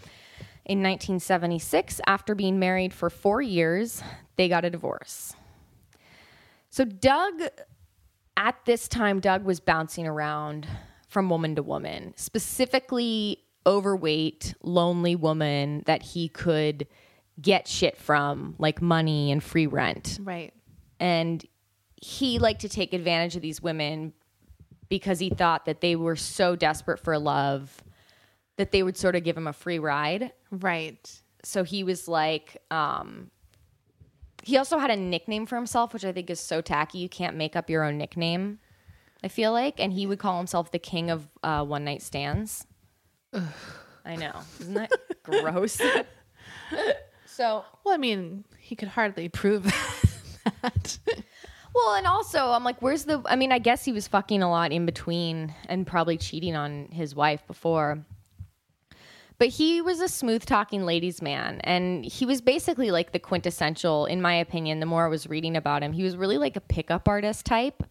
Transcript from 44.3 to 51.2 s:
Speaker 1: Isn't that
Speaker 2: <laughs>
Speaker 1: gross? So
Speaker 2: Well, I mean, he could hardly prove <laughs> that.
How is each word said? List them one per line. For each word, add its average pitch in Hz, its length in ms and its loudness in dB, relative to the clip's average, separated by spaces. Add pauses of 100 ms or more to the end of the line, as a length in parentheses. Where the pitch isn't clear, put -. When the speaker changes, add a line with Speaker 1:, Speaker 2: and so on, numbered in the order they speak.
Speaker 1:
Isn't 175 160 -12
that 214 160 -4 (180)
Speaker 2:
<laughs> - 140 -12
Speaker 1:
gross? 185 560 0 (1500)
So 220 380 -2 (200)
Speaker 2:
Well, 392 100 2
I 320 40 2
mean, 196 460 -2 (140)
he - 180 -14
could 208 120 -8
hardly 190 400 -2
prove 202 360 2
<laughs> - 1000 0
that. - 360 -4 (760)